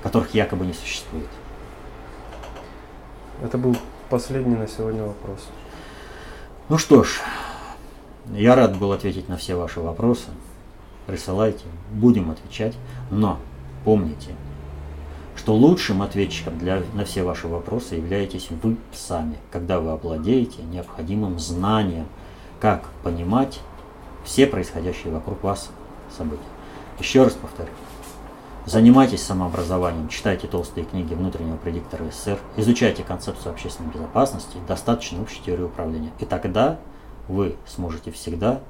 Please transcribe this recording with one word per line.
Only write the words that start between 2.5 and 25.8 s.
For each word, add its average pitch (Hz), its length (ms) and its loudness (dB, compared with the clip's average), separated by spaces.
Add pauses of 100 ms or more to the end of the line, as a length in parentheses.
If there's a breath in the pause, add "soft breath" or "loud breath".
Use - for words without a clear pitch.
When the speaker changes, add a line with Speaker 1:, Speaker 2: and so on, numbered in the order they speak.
Speaker 2:
Это 123 160 -2
был 123 160 4 (340)
последний 127 460 2
на 110 140 -2
сегодня 110 340 -2
вопрос. 101 380 -8 (1300 loud breath)
Speaker 1:
Ну 156 100 4
что 135 240 10
ж, - 180 0 (1120 loud breath)
я 107 220 10
рад 107 240 8
был 98 140 2
ответить 92 360 -2
на 92 80 -4
все 90 200 -4
ваши 85 240 -2
вопросы. 85 480 2 (800)
Присылайте, 95 560 0 (260)
будем 107 400 6
отвечать. - 460 -6 (340 loud breath)
Но 98 280 2 (460)
помните, 95 520 2 (1000 loud breath)
что - 220 0
лучшим 135 440 8
ответчиком 95 600 -2
для, 92 220 0 (120)
на 104 100 0
все 95 200 -2
ваши 87 240 -2
вопросы 87 480 -4
являетесь 90 540 -2 (120)
вы 113 140 4 (160)
сами, 78 440 -4 (140)
когда 87 300 0
вы 80 100 -2
овладеете 82 720 0
необходимым 87 800 -4
знанием, 87 680 0 (540 loud breath)
как 104 240 4 (180)
понимать 87 560 0 (640)
все - 240 6
происходящие 85 680 -4
вокруг - 300 -6
вас 98 280 -2 (460)